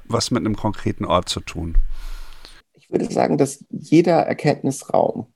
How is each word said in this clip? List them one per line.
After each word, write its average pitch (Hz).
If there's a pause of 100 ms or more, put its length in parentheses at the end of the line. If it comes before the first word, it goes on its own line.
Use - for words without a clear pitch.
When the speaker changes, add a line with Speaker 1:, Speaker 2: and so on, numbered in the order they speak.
Speaker 1:
was -
mit 98
einem 107
konkreten 104
Ort 87
zu -
tun? 82 (960)
Speaker 2:
Ich -
würde -
sagen, 131
dass -
jeder 170
Erkenntnisraum -